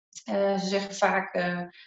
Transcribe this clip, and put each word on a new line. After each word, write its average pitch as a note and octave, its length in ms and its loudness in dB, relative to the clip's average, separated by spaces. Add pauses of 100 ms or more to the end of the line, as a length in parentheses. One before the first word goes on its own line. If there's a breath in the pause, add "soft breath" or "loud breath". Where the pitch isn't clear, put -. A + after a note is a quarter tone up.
(240)
Eh, G3 360 2
ze F#3 80 -2
zeggen G3 260 -2
vaak, F#3+ 400 0
eh, F3+ 260 0 (260 soft breath)